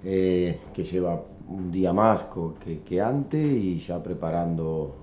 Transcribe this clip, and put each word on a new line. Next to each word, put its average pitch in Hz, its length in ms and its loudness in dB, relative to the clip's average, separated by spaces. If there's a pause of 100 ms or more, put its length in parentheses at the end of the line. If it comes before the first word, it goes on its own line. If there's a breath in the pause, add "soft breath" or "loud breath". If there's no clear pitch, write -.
eh, 92 560 4 (140)
que 92 100 -4
lleva 87 380 0 (260)
un 92 240 -6
día 90 220 2
más 104 300 6
co-, 82 320 -6
que, 80 240 -8
que 90 200 -2
antes 139 400 0
y 113 380 2
ya 85 240 -6
preparando 82 1000 -2